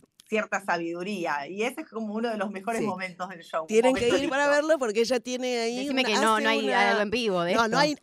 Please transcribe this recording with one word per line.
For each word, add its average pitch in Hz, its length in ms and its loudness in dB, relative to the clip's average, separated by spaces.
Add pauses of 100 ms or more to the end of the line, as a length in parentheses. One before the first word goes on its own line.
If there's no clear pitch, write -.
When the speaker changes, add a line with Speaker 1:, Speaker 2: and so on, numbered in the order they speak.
(300)
Speaker 1:
cierta 208 340 -2
sabiduría, 170 840 -4
y 196 160 -6
ese 277 180 -6
es 320 80 -18
como 214 240 -8
uno 226 160 -4
de 220 80 -6
los 202 140 -4
mejores 196 300 -6
Speaker 2:
Sí. - 60 -2
Speaker 1:
momentos 185 420 -6
del 175 140 -14
show, 165 180 -4
un 160 60 -10
Speaker 2:
Tienen 233 280 4
que 240 120 0
Speaker 1:
momento - 160 4
Speaker 2:
ir 285 60 -2
para 277 140 2
Speaker 1:
lindo. 285 120 4
Speaker 2:
verlo 311 240 4
porque 220 220 0
ella 233 180 0
tiene 254 400 -4
ahí 233 180 -2
Speaker 3:
Decime 269 240 0
Speaker 2:
una, 254 80 0
Speaker 3:
que 214 60 2
no, 220 200 4
Speaker 2:
hace 214 80 0
Speaker 3:
no 220 60 2
hay 220 180 0
Speaker 2:
una 202 240 4
Speaker 3:
algo 220 100 2
en 208 80 -2
vivo 202 340 0
de 175 100 0
Speaker 2:
No, 226 100 4
Speaker 3:
esto. 220 80 0
Speaker 2:
no 247 80 2
hay 294 240 2